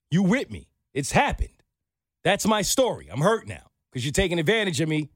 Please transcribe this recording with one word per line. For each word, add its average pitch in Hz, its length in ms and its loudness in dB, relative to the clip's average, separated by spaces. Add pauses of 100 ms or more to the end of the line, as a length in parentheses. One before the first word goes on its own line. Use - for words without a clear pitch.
You 185 140 2
with 202 280 0
me. 82 180 -14 (240)
It's 135 180 -6
happened. - 500 0 (600)
That's 190 220 0
my 214 160 2
story. 165 500 0
I'm 113 100 -6
hurt 214 260 0
now - 240 -14 (200)
'cause 123 140 -8
you're 147 60 -4
taking 175 280 0
advantage 185 420 0
of 160 80 0
me, 151 260 -2